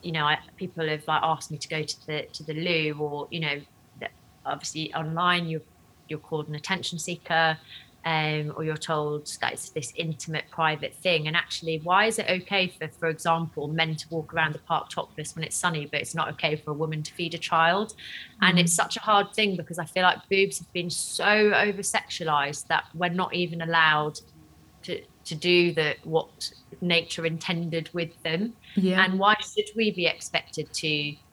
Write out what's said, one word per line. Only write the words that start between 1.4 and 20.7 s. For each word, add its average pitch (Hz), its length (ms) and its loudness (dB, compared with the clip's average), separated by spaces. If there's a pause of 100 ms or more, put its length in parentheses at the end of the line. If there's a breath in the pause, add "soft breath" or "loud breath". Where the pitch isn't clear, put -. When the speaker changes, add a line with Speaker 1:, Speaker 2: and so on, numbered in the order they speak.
Speaker 1:
me 151 80 -8
to - 100 -10
go 156 140 -4
to - 240 -10
the, 151 160 -6 (100)
to - 120 -14
the 151 100 -8
loo, 160 460 0
or, 147 320 -4
you 170 80 -4
know, 143 200 -2 (380)
the, - 100 -8 (380)
obviously 151 480 -6
online 165 540 0
you're, 160 140 -4 (460)
you're 151 120 -8
called 151 280 -6
an 151 60 -8
attention 175 460 -6
seeker, 160 580 0 (480 loud breath)
um, 156 500 0
or 160 80 -4
you're 156 140 -2
told 151 520 -2 (120)
that 131 100 0
it's - 160 -12
this - 260 -8
intimate, 160 560 -6
private 156 440 -2
thing. 160 320 2
And 156 100 0
actually, 160 480 -2
why 190 220 4
is 226 120 0
it 202 120 -2
okay 185 360 0 (120)
for, 156 100 -6
for 165 220 -2
example, 160 580 0
men 160 260 0
to 156 140 -8
walk 160 240 -6
around 160 220 0
the 160 60 -10
park - 280 -2
topless - 480 -8
when 160 80 -6
it's - 100 -8
sunny, 160 300 -2
but 147 160 -4
it's - 140 -8
not 160 160 -2
okay 151 260 -2
for 151 140 -8
a - 40 -4
woman 156 280 -4
to 151 100 -10
feed 170 220 -6
a 165 40 -6
child? 175 540 2 (480 loud breath)
And 180 160 6
Speaker 2:
Mm. 175 60 8
Speaker 1:
it's 170 100 4
such - 240 0
a 226 40 -6
hard 202 340 2
thing 208 200 2
because 165 240 -8
I 170 60 -4
feel 185 180 -2
like - 280 4
boobs 196 300 2
have - 120 -18